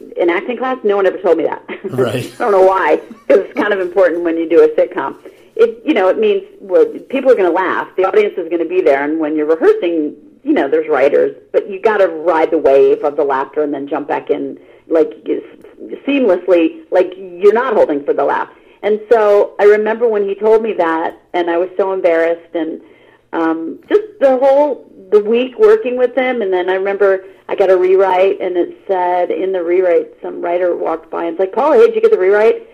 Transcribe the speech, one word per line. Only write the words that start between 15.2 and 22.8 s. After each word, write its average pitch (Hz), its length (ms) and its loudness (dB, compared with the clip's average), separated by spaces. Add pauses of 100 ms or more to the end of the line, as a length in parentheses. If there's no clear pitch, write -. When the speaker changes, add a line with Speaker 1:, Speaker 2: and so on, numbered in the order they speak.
Speaker 1:
s-, 151 160 -4 (640)
seamlessly, 185 840 0
like 185 260 0
you're 190 360 0
not 240 220 -2
holding 143 300 0
for 160 80 -2
the 147 120 0
laugh. 143 240 -2 (340)
And 214 180 -2 (100)
so 208 480 2
I 190 60 2
remember 214 440 2
when 208 200 -2
he 196 60 -4
told 214 280 2
me 226 120 -4
that, 165 440 -2 (140)
and 175 180 -2
I 170 60 -2
was 180 200 -2
so 190 160 -2
embarrassed, 170 640 -2
and, 160 260 -6 (520)